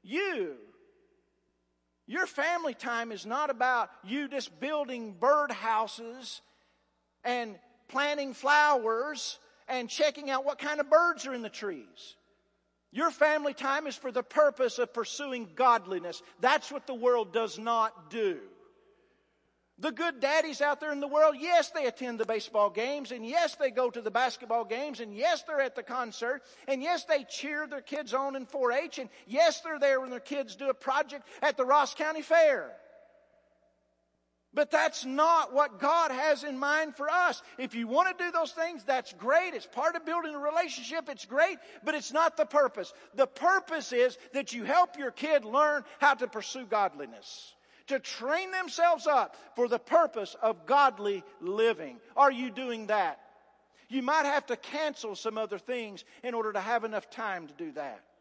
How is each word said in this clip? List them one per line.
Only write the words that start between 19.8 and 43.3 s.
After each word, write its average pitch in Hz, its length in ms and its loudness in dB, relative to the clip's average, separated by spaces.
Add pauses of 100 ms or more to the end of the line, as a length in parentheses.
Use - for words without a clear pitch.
good 302 300 -4
daddies 302 400 0
out 285 180 2
there 302 140 -6
in 285 80 -4
the 285 80 -4
world, 302 300 6
yes, 339 320 2
they 302 160 -2
attend 233 340 -6
the 220 60 0
baseball 208 420 0
games, 254 440 -4
and 233 120 -10
yes, 302 320 0
they 269 140 0
go 240 180 0
to 240 140 -6
the 214 80 -4
basketball 226 560 0
games, 240 340 -6
and 214 140 -10
yes, 294 300 0
they're 311 140 -2
at 269 160 0
the 240 80 -10
concert, 240 640 -6 (240)
and 262 140 -2
yes, 330 240 -2
they 285 180 0
cheer 302 420 -6
their 277 140 -10
kids 285 320 -8
on 269 240 -2
in 262 80 -8
four 247 280 0
H, 294 260 -2
and 254 100 -8 (180)
yes, 294 360 2
they're 311 160 -6
there 269 200 4
when 262 120 -6
their 247 100 -8
kids 269 340 -6
do 269 140 -4
a 262 60 2
project 269 520 -2 (140)
at 285 160 2
the 262 80 2
Ross 277 300 4
County 311 260 -4
Fair. 294 580 4 (1700)
But 294 200 0
that's 311 320 2
not 302 480 2
what 254 260 2
God 311 320 4
has 285 320 0
in 277 160 -8
mind 294 380 0
for 285 120 -4
us. 349 320 2 (160)
If 247 200 -8
you 233 100 -4
want 349 300 2
to 359 80 -4
do 349 80 -4
those 330 180 0
things, 330 320 -6
that's 262 300 -2
great. 302 420 2
It's 220 120 -10
part 320 280 -2
of 330 100 -6
building 320 300 -4
a 294 40 -8
relationship. 294 680 -4
It's 277 160 -12
great, 294 340 0 (260)
but 302 100 0
it's 262 180 -6
not 320 240 2
the 302 100 2
purpose. 262 460 0 (220)
The 262 140 4
purpose 320 640 0